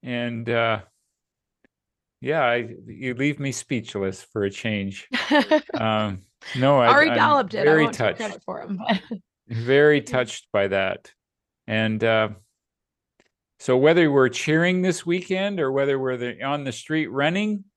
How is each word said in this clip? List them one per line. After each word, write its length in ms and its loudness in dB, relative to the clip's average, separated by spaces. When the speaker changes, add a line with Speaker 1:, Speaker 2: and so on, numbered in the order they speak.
Speaker 1:
And, 460 -6
uh, 320 0
yeah, 220 -2
I, 320 -2
you 260 -8
leave 260 -2
me 120 -4
speechless 720 -6
for 200 -4
a 80 -2
change. 600 -6
Speaker 2:
<laughs> 640 0
Speaker 1:
Um, 480 -2
no, 220 4
I, 80 6
Speaker 2:
Ari 220 6
Speaker 1:
I'm 60 0
Speaker 2:
Gallup 340 2
did. 120 -6
I 20 0
Speaker 1:
very 200 6
Speaker 2:
won't 120 -2
take 120 0
Speaker 1:
touched. 100 -2
Speaker 2:
credit 260 -10
for 180 -10
him, 160 -8
but 240 -2
<laughs> 0 -
Speaker 1:
Very 520 4
Speaker 2:
Yeah. 40 -6
Speaker 1:
touched 480 -4
by 160 2
that. 460 -2
And, 380 -2
uh, 260 2
so 200 0
whether 340 6
we're 180 4
cheering 520 0
this 240 -2
weekend 540 -4
or 120 0
whether 260 0
we're 200 -2
the, 260 -8
on 220 -4
the 80 -6
street 340 -4
running 560 -2